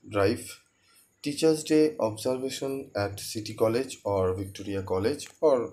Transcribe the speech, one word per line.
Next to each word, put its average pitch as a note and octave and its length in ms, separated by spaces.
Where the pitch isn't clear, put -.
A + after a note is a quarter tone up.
ড্রাইভ, G2+ 300
টিচার্স D#3 420
ডে D#3 340
অবজারভেশন C3 840
at G2+ 240
সিটি A2 360
কলেজ A#2 520
or F#2+ 300
ভিক্টোরিয়া G2 460
কলেজ G2 460
or C3 320